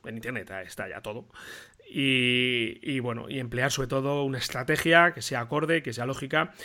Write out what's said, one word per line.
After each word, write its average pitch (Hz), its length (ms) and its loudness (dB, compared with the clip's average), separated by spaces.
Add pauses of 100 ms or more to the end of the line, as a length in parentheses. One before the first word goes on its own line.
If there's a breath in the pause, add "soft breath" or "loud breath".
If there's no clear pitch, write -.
en 117 100 -8
internet 113 360 -8 (140)
está 95 240 -8
ya - 120 -10
todo. 107 260 -10 (600 soft breath)
Y, 127 960 2
y, 139 200 -2
bueno, 117 280 -4
y 135 100 -4
emplear 123 320 0
sobre 131 180 -2
todo 143 340 0
una 135 160 -2
estrategia 165 760 6
que 113 80 -12
sea 123 200 -2
acorde, 151 420 0
que 117 100 -6
sea 120 140 -4
lógica 147 460 -2 (120 soft breath)